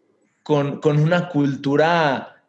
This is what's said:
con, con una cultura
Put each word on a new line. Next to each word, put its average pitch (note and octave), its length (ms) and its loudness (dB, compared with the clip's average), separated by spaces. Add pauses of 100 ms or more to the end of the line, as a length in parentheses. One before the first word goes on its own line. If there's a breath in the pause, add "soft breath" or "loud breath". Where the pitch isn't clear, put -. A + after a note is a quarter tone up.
(440)
con, C#3+ 360 -2
con D3+ 200 2
una F3 300 0
cultura C#3+ 1080 0 (120)